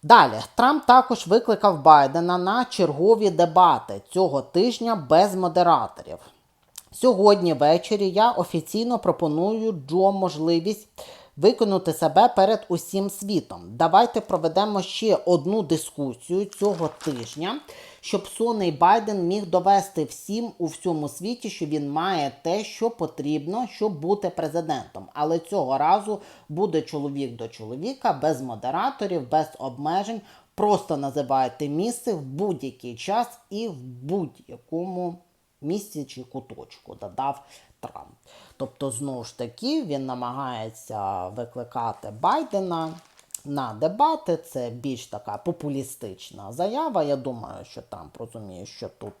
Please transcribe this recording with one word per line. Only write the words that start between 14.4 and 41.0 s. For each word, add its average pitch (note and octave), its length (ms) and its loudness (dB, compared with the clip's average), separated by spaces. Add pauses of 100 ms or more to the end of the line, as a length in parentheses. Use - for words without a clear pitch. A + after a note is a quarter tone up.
ще G#3 340 0
одну F3+ 460 2
дискусію D3+ 840 -4
цього F#3 460 -2 (140)
тижня, D#3 560 -6 (400)
щоб - 260 -6
сонний G#3+ 460 -2
Байден G3 540 2
міг G3 200 -2
довести F#3 580 2
всім G#3+ 540 -8
у F3 80 -4
всьому D3+ 420 -4
світі, G#3+ 420 -8
що E3 160 -8
він D3 240 -4
має D#3 420 -2 (100)
те, G3 220 -2
що A3+ 260 -4
потрібно, D3+ 800 -4
щоб G#3 300 -4
бути F#3+ 300 -2
президентом. D3+ 840 -6
Але D#3+ 240 0
цього D3 400 -2
разу G3+ 420 0 (280)
буде D#3+ 340 -2
чоловік C#3 540 -8
до A2+ 120 -12
чоловіка, D3+ 640 -8
без C#3 300 -2
модераторів, D#3 880 -4
без D3+ 160 0 (120)
обмежень. E3 600 -6 (340)
Просто G#3 420 0
називайте C3+ 720 -2
місце G#3 460 -4
в D#3+ 60 -6
будь-який C3+ 760 -8
час G#3+ 300 -2 (240)
і A3 180 -6
в C#3+ 140 -12
будь-якому E3+ 1400 -8 (440)
місці D#3+ 420 -6
чи B2+ 200 -16
куточку», - 720 -18
додав - 480 -8 (380)
Трамп. - 280 -16 (480)
Тобто, C3+ 340 -6
знову B2+ 340 -8
ж - 140 -18
таки, B3 440 -4
він C#3 240 -6
намагається A2+ 1200 -6